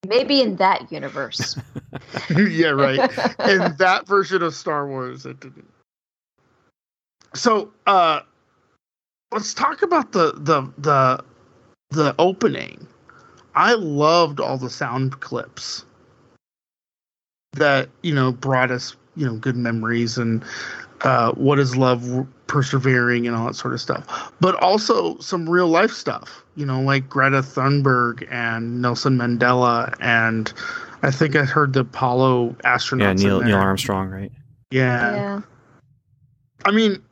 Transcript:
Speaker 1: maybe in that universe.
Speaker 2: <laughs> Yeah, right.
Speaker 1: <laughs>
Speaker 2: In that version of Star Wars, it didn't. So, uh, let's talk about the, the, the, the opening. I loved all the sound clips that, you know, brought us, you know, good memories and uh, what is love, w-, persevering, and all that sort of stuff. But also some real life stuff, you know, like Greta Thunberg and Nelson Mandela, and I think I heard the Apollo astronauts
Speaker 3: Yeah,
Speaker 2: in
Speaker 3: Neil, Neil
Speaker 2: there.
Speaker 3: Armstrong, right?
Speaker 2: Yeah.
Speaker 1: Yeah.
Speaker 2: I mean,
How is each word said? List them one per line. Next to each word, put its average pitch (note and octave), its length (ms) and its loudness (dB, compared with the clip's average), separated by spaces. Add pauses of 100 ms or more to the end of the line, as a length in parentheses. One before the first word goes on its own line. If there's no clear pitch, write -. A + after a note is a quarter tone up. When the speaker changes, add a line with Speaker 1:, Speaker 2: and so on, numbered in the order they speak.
Speaker 1:
maybe B3+ 340 2
in G#3+ 160 0
that F#3+ 360 0
universe. C#3 680 -8
Speaker 2:
<laughs> - 60 -18 (680)
Yeah, E3 340 2
right. C#3 280 2
Speaker 1:
<laughs> - 500 0
Speaker 2:
In F#3+ 300 2
that F#3+ 280 2
version F#3+ 360 0
of D#3+ 120 -2
Star D3 340 -4
Wars, C3 380 -10
it C3 140 -16
didn't. - 280 -20 (1700)
So, A3 380 0 (140)
uh, E3+ 340 4 (1120)
let's G#3+ 220 -8
talk D4 280 -2
about E4+ 300 0
the, E3 240 4
the, C#3+ 420 0
the, C3+ 460 2 (680)
the D3 280 0
opening. E3 680 0 (680)
I G3+ 200 4
loved D#3 680 2
all C3+ 180 -4
the B2+ 120 -8
sound C3 500 -4
clips - 640 -12 (1700)
that, C#3 340 2 (140)
you E3 120 -2
know, C3 180 2
brought B2+ 380 0
us, - 260 -8 (180)
you D#3 120 -4
know, A#2 100 -4
good A#2+ 200 -4
memories A#2 640 -2
and A2+ 260 -2 (580)
uh, A#2+ 300 2
what C#3 260 2
is B2+ 180 0
love, B2+ 300 2
w-, B2+ 200 -4 (200)
persevering, B2+ 800 0
and A#2 100 -4
all A2+ 100 -2
that - 80 -6
sort B2+ 200 -6
of A#2+ 60 -6
stuff. - 600 -8
But F3+ 160 4
also G3+ 640 0
some E3+ 300 -6
real F3 200 4
life F3+ 240 4
stuff, - 500 -10 (120)
you D3+ 120 -8
know, C3 140 -2
like C3+ 280 0
Greta C3+ 340 2
Thunberg C3 880 0
and A#2 520 -6
Nelson B2 360 0
Mandela, A#2+ 840 2
and A2+ 520 0 (500)
I C#3 80 2
think D3 260 0
I C#3+ 80 4
heard C#3 280 0
the C3 80 2
Apollo B2 840 0
astronauts B2 360 0
Speaker 3:
Yeah, G2+ 100 4
Speaker 2:
in F#2 80 0
Speaker 3:
Neil, G2 220 2
Neil A#2 100 2
Speaker 2:
there. G2 100 4
Speaker 3:
Armstrong, F#2+ 480 -2
right? F#2+ 240 -10 (380)
Speaker 2:
Yeah. B2 440 0
Speaker 1:
Yeah. G3+ 260 -6 (1200)
Speaker 2:
I G3 80 4
mean, G#3+ 400 2